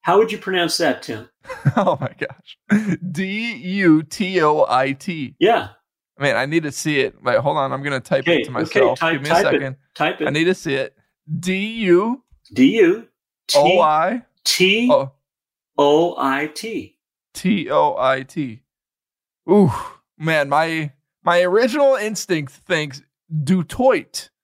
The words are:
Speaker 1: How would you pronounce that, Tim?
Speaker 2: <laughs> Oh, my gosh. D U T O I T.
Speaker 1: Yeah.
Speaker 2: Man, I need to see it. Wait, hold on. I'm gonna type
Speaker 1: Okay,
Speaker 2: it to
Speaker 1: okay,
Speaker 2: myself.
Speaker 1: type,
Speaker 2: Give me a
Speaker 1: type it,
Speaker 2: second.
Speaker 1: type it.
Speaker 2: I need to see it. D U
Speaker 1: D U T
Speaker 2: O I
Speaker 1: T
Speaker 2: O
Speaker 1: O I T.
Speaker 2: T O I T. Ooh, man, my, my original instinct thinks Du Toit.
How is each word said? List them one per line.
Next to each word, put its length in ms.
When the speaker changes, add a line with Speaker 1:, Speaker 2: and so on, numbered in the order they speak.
Speaker 1:
How 160
would 120
you 60
pronounce 420
that, 240
Tim? 320
Speaker 2:
<laughs> 420
Oh, 220
my 200
gosh. 400
D 440
U 480
T 400
O 260
I 240
T. 460
Speaker 1:
Yeah. 300
Speaker 2:
Man, 180
I 80
need 200
to 80
see 280
it. 220
Wait, 160
hold 180
on. 160
I'm 100
gonna 180
type 240
Speaker 1:
Okay, 160
Speaker 2:
it 40
to 60
Speaker 1:
okay, 300
Speaker 2:
myself. 180
Speaker 1:
type, 160
Speaker 2:
Give 80
me 80
a 20
Speaker 1:
type 140
it, 60
Speaker 2:
second. 240
Speaker 1:
type 260
it. 60
Speaker 2:
I 40
need 140
to 100
see 200
it. 200
D 160
U 380
Speaker 1:
D 280
U 280
T 120
Speaker 2:
O 220
I 420
Speaker 1:
T 480
Speaker 2:
O 200
Speaker 1:
O 400
I 300
T. 500
Speaker 2:
T 380
O 280
I 260
T. 360
Ooh, 200
man, 300
my, 420
my 200
original 520
instinct 580
thinks 480
Du 180
Toit. 680